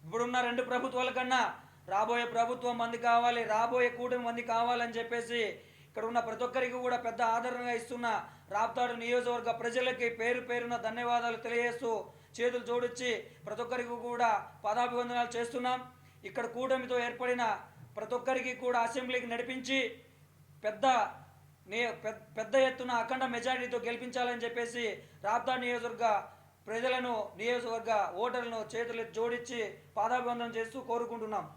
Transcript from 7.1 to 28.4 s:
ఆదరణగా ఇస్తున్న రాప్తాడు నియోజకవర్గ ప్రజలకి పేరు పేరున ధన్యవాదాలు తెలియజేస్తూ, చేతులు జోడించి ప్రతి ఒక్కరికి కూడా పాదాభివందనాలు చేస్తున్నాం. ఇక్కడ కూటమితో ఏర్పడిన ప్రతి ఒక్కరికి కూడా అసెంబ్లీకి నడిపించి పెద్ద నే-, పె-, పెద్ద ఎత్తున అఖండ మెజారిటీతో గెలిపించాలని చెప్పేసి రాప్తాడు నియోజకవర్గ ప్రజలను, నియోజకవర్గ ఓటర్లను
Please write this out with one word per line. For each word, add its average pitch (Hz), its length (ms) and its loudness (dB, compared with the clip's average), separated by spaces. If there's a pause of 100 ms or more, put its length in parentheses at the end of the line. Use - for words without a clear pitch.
ఆదరణగా 240 440 -2
ఇస్తున్న 240 280 -4 (460)
రాప్తాడు 233 480 0
నియోజకవర్గ 240 580 2
ప్రజలకి 247 480 0 (120)
పేరు 240 300 2
పేరున 240 260 -2 (120)
ధన్యవాదాలు 240 580 0
తెలియజేస్తూ, 233 460 0 (460)
చేతులు 240 320 0
జోడించి 240 420 0 (340)
ప్రతి 214 200 -6
ఒక్కరికి 240 320 -4 (100)
కూడా 240 220 4 (360)
పాదాభివందనాలు 240 720 0
చేస్తున్నాం. 247 420 0 (500)
ఇక్కడ 233 160 -4 (100)
కూటమితో 254 500 0
ఏర్పడిన 247 380 0 (540)
ప్రతి 220 200 -4
ఒక్కరికి 254 360 0 (100)
కూడా 247 240 4
అసెంబ్లీకి 247 460 -2
నడిపించి 254 460 0 (840)
పెద్ద 214 200 0 (800)
నే-, 226 360 0
పె-, 214 180 -4 (160)
పెద్ద 220 180 -2 (120)
ఎత్తున 254 240 -2 (120)
అఖండ 262 200 0 (120)
మెజారిటీతో 247 520 -2
గెలిపించాలని 240 580 -2
చెప్పేసి 233 400 -4 (400)
రాప్తాడు 254 400 2
నియోజకవర్గ 233 400 0 (600)
ప్రజలను, 247 480 0 (260)
నియోజకవర్గ 226 520 0 (300)
ఓటర్లను 240 380 -2 (140)